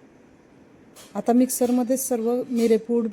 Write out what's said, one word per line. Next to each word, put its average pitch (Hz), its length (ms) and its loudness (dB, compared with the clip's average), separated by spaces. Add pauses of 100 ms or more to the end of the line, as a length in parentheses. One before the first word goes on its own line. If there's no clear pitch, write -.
(1160)
आता 208 180 0
मिक्सरमध्ये 247 640 2
सर्व 240 520 -2
मिरेपूड, 226 640 0